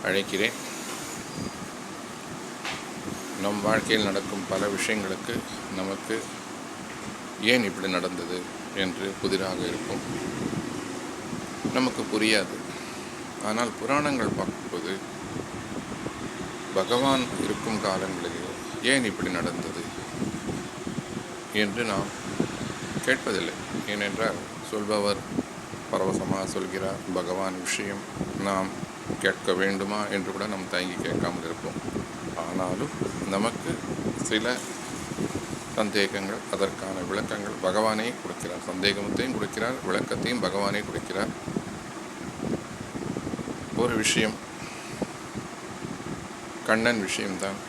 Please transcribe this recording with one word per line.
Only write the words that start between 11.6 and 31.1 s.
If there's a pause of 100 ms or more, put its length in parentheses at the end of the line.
நமக்கு
புரியாது. (880)
ஆனால்
புராணங்கள்
பார்க்கும்போது (1800)
பகவான் (180)
இருக்கும்
காலங்களில் (520)
ஏன்
இப்படி
நடந்தது (1800)
என்று
நாம் (960)
கேட்பதில்லை. (400)
ஏனென்றால் (320)
சொல்பவர் (680)
பரவசமாக
சொல்கிறார், (160)
பகவான்
விஷயம் (420)
நாம் (520)
கேட்க
வேண்டுமா
என்று
கூட
நாம்
தயங்கி
கேட்காமல்